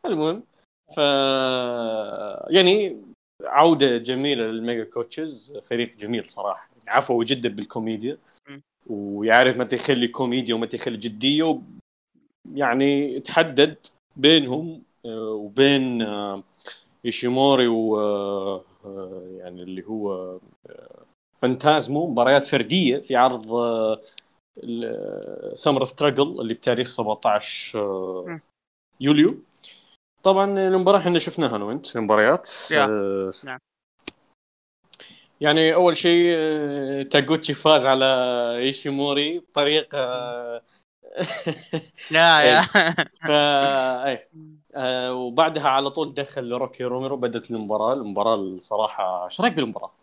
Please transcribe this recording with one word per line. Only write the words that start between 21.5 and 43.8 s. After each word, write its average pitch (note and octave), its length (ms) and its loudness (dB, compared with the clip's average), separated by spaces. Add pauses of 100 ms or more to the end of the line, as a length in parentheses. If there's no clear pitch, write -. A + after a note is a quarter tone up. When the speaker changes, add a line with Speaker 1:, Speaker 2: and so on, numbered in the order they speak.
Speaker 1:
مباريات C3 380 2
فردية C#3+ 520 0
في - 180 -6
عرض، A#2+ 360 2
آه، A2+ 500 -2 (600)
ال-، A#2 220 -8
آه، - 680 -10
سمر C3+ 320 2
ستراجل C#3+ 560 0
اللي A2+ 120 -4
بتاريخ A#2+ 340 -2
سبعتاش، G#2+ 880 -2
آه، F#2 520 -6
Speaker 2:
مم. E3 140 -12 (580)
Speaker 1:
يوليو. D3 440 2 (800)
طبعا G3 440 4
المباراة F#3 320 4
احنا E3+ 200 2
شفناها D3+ 360 -2
أنا G2+ 100 -4
وأنت، B2 300 -8
المباريات. A2 540 2 (220)
Speaker 2:
يا. D3 140 4
Speaker 1:
آه، G2 460 -2 (120)
Speaker 2:
نعم. C3 160 -14 (1800)
Speaker 1:
يعني D#3+ 320 4
أول E3+ 240 6
شيء، F3 380 4
آه، C#3+ 640 -2
تاغوتشي D3 520 2
فاز D3+ 320 6
على C3 200 4 (520)
إيشيموري C#3+ 840 -2
بطريقة، D3+ 580 -2
Speaker 2:
مم. C3+ 60 -2
Speaker 1:
آه، A#2+ 580 -8 (400)
<laughs> - 1120 -10
Speaker 2:
لا، D#3+ 300 6
يا. D3+ 180 8
Speaker 1:
إيه. E3+ 360 2 (280)
فا-، C#3 840 2